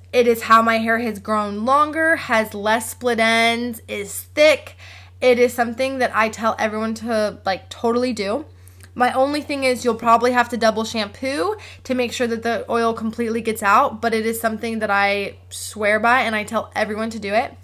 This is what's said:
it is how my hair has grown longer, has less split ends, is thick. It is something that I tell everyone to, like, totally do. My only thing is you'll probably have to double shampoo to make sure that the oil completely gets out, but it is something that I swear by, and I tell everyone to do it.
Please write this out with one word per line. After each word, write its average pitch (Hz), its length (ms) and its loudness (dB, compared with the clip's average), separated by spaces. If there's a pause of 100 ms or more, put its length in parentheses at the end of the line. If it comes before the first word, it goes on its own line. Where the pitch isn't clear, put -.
(120)
it 247 160 4
is 226 160 2
how 226 200 6
my 226 140 2
hair 226 200 2
has 220 220 -4
grown 208 460 -4
longer, 302 500 2
has 220 400 0
less 214 340 -2
split 240 300 -2
ends, 226 680 0
is 208 340 -10 (120)
thick. - 420 2 (460)
It 254 160 4
is 247 160 4
something 254 460 -2
that 240 160 0
I 220 140 2
tell 214 280 -2
everyone 220 380 -2
to, 220 500 -4
like, 190 240 -4
totally 240 440 -2
do. 214 320 -4 (500)
My 247 180 2
only 277 280 0
thing 277 220 -6
is 254 220 0
you'll 233 80 2
probably 233 380 4
have 240 180 2
to 240 80 -4
double 220 260 2
shampoo 269 720 -4 (280)
to 262 100 -4
make 247 180 -2
sure 247 140 -4
that 226 160 -4
the 233 260 -2
oil 233 280 0
completely 226 460 -4
gets 220 200 -4
out, 220 400 4
but 226 140 0
it 220 100 0
is 226 160 -4
something 226 380 -4
that 214 100 -2
I 202 480 0 (140)
swear - 480 -2
by, 233 220 4
and 220 140 -2
I 208 80 -4
tell 220 320 -6
everyone 214 360 -4
to 226 80 -10
do 202 120 -8
it. 226 220 0 (100)